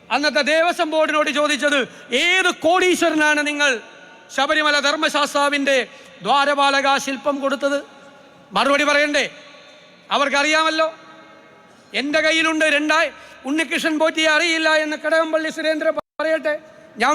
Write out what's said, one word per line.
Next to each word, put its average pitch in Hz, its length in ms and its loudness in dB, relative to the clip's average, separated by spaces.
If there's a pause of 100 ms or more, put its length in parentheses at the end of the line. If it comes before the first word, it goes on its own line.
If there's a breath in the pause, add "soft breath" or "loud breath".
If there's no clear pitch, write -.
(140)
അന്നത്തെ 294 280 0 (120)
ദേവസ്വം 330 400 0
ബോർഡിനോട് 311 440 0
ചോദിച്ചത്, 285 420 0 (440 loud breath)
"ഏത് 359 260 2 (140)
കോടീശ്വരനാണ് 320 760 2 (100)
നിങ്ങൾ 294 200 0 (680)
ശബരിമല 294 400 0 (100)
ധർമ്മശാസ്താവിൻ്റെ 285 880 0 (480 loud breath)
ദ്വാരപാലക 277 640 2 (160)
ശില്പം 277 380 -4
കൊടുത്തത്?" 277 360 -2 (800)
മറുപടി 277 340 2
പറയണ്ടേ? 285 340 2 (920)
അവർക്കറിയാമല്ലോ. 311 720 0 (1120)
എൻ്റെ 294 240 -2
കയ്യിലുണ്ട് 320 420 0 (100)
രണ്ടായി-, 302 360 0 (360 loud breath)
ഉണ്ണികൃഷ്ണൻ 311 520 -2
പോറ്റിയെ 311 360 2
അറിയില്ല 320 320 0 (160)
എന്ന് 302 200 -4
കടകംപള്ളി 320 520 0
സുരേന്ദ്രൻ 311 380 -2 (260)
പറയട്ടെ. 311 340 -2 (480)
ഞാൻ 285 120 2